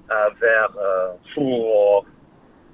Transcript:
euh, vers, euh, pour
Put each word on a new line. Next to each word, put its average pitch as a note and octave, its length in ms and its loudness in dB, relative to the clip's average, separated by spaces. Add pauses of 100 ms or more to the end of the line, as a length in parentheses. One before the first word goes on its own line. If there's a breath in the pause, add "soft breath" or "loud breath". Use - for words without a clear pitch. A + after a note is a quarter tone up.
(120)
euh, A2+ 40 -4 (260)
vers, A2 300 2 (100)
euh, F#2+ 280 -2 (260)
pour A2 720 0 (680)